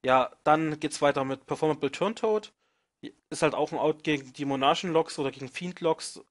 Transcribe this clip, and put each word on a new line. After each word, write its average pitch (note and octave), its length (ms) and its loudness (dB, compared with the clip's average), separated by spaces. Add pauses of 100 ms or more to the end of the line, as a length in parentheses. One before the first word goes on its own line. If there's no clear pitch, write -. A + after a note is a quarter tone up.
Ja, B2+ 240 4 (140)
dann D3+ 360 4
geht's D3+ 220 -4
weiter C#3+ 220 4
mit C3 240 -6
Performable D3 440 0
Turn G#3 240 -2
Toad. G#3+ 380 -2 (800)
Ist - 100 -4
halt D#3 140 2
auch D3+ 160 -2
ein D3+ 80 -4
Out D#3 240 0
gegen C3+ 300 -2
die C#3+ 120 -8
Monarchen-Loks D#3+ 720 2
oder C3+ 140 -2
gegen C3 180 -12
Fiend-Loks. F3 800 -4